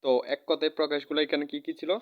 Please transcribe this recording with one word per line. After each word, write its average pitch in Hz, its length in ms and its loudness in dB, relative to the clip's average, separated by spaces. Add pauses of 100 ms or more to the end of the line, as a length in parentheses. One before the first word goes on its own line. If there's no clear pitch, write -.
তো 127 240 4
এক 143 200 -2
কথায় 151 240 0
প্রকাশগুলো 147 520 0
এখানে 147 240 0
কী 147 140 -8
কী 160 120 -8
ছিল 156 180 -6 (120)